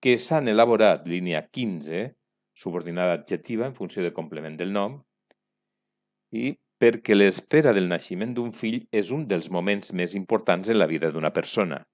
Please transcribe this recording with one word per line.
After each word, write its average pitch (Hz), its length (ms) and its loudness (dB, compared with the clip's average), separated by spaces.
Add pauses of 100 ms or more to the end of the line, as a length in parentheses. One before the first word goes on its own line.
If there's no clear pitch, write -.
que 123 160 4
s'han 147 320 -2
elaborat, 107 560 4
línia 85 460 -4
quinze, 95 640 -6 (400)
subordinada 87 640 -4
adjectiva 113 480 -6
en 135 80 -14
funció 92 260 -8
del 85 140 -4
complement 78 420 -12
del 90 140 -6
nom, 104 240 -4 (1400)
i 123 240 -6 (240)
perquè 117 340 4
l'espera 98 640 4
del 95 120 2
naixement 92 460 -4
d'un 120 180 -6
fill 113 280 -4 (100)
és 107 240 -2
un 151 140 -6
dels 87 240 -2
moments 95 400 -4
més 90 260 -4
importants 98 540 0
en 110 80 4
la 85 100 4
vida 78 220 -2
d'una 78 240 -2
persona 85 420 -2 (160)